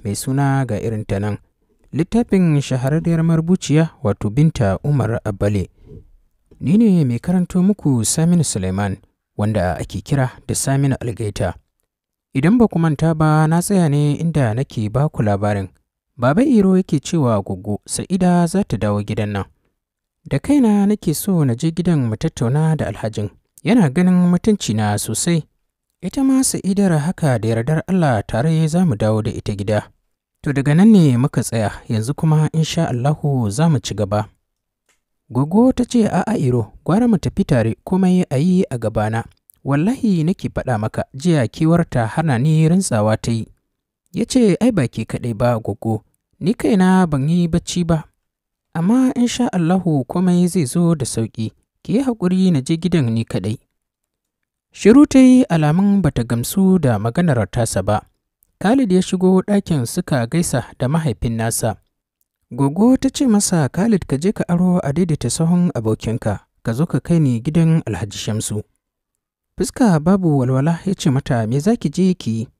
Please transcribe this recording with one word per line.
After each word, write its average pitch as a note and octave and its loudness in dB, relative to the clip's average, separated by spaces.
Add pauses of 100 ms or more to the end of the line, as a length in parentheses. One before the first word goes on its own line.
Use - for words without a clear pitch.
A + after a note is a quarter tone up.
mai G2+ -4
suna C3+ -2
Ga G#2 -6
Irin A2 -6
Ta - -4
Nan. G2+ -4 (560)
Littafin E3+ 2
shahararriyar D#3 -2
marubuciya, D#3+ 2 (120)
wato G2+ -2
Binta A#2 0
Umar A#2+ -2
Abbale. G2+ -2 (920)
Ni F3 2
ne F#3+ 4
mai A#2+ -2
karanto F3+ -2
muku D3 0
Saminu E3 2
Suleiman, F#2+ -4 (400)
wanda G2+ -2
ake - -10
kira C3 -2 (180)
da - -4
Saminu C#3 0
Algaita. G#2 -6 (800)
Idan F#3+ 2
ba A#3 4
ku F3 -4
manta D#3+ 0
ba, D#3 2
na E3 0
tsaya F3+ 0
ne D3 0
inda D3 -2
nake A#2 -4
ba C3 0
ku - -4
labarin. G2+ -2 (480)
Baba C#3 2
Iro G3+ 4
yake F3 0
cewa A#2+ 0
Goggo, G2+ -8
Sa'ida F3+ 0
za F#3+ -2
ta - -4
dawo G#2 -2
gidan G#2 -4
nan. F#2+ -4 (840)
Da C#3 -2
kaina A3 2
nake G3+ 0
so E3 0
na A#2+ 2
je D#3+ -2
gidan E3+ 0 (100)
mu A2 -4
tattauna D3+ -2
da C#3 -4
Alhajin. G#2+ -6 (340)
Yana D#3+ 2
ganin F3+ 2
mutunci F3 0
na G#2 -2
sosai. D#3+ -4 (580)
Ita C4+ -4
ma C4+ 2
Sa'idar F#3+ 0
haka C#3+ -2
da G#2+ -2
yardar A#2 -2
Allah D3+ 0
tare D#3+ 0
za E3+ 0
mu B2 0
dawo G#2+ 0
da A2 -4
ita - -6
gida. G#2 -4 (520)
To D3 -2
daga C#3 0
nan F#3+ 6
ne D#3 6
muka C3+ 0
tsaya, G#2+ -2 (180)
yanzu A2+ -4
kuma D#3 2
insha D#3+ -2
Allahu B2+ -2
za C#3+ 0
mu C#3+ 2
ci - -6
gaba. G#2 -2 (1040)
Goggo F3 2
ta B3 -2
ce, A3+ 0
"A'a G#3 -2
Iro, B2 -2 (120)
gwara A3 2
mu G#3+ 2
tafi F#3+ -4
tare, A2+ 0
komai F#3 2
a C3+ -2
yi F3+ 2
a B2 -8
gabana. A2 -4 (400)
Wallahi F3 0
nake E3 -4
faɗa - -4
maka, - -6 (100)
jiya D3 0
kewarta D#3+ 0
hana C3+ -2
ni D#3 2
rintsawa A2+ 0
ta - -6
yi." A2+ -4 (640)
Ya F3 -4
ce, A3 2
"Ai A#3+ 2
ba D3 0
ke - -8
kaɗai - -6
ba, A#2+ 0
Goggo. A2 -6 (380)
Ni G3 0
kaina F#3 2
ban D3 -2
yi F3 2
bacci F3 -4
ba. D#3+ -2 (720)
Amma B3 2
insha A#3+ -2
Allahu E3 0
komai F3+ 2
zai E3+ 0
zo E3+ 0
da C3 -4
sauƙi. A2+ -6 (300)
Ki D#3+ -6
yi B3 0
haƙuri F#3+ 0
na C#3 2
je E3 -2
gidan E3 0
ni A2+ -2
kaɗai." G#2 -6 (1160)
Shiru C#4 6
ta C4+ 4
yi B3+ 8
alamun F#3 2
ba D3+ 0
ta B2 -2
gamsu F#3 0
da B2 2
maganar A#2 0
tasa G#2 -2
ba. G#2 -2 (580)
Khalid A#3 2
ya F#3 4
shigo F#3 2
ɗakin G3 -2
suka C#3 -4
gaisa D3 -2 (140)
da B2 -2
mahaifin C3+ -2
nasa. A2+ -2 (760)
Goggo E3 2
ta C4 0
ce C#4+ -2
masa, G3 2
"Khalid G3+ 0
ka C3+ -2
je F#3+ 0
ka - -6
aro F3+ 2
a C#3+ -2
daidaita D#3 -2
sahun F3 2
abokinka, A2 -4 (220)
ka A#2 -4
zo C3+ -2
ka C#3 -2
kai E3+ 0
ni B2+ 2
gidan D#3+ 2
Alhaji G2+ -8
Shamsu." G#2+ -6 (1000)
Fuska A#3 0
babu F3 2
walwala C3 0
ya G3 -2
ce - -2
mata, B2 -2
"Me C3 -2
za G#3 0
ki - -4
je F3+ 0
ki - -6
yi?" A2+ -6 (120)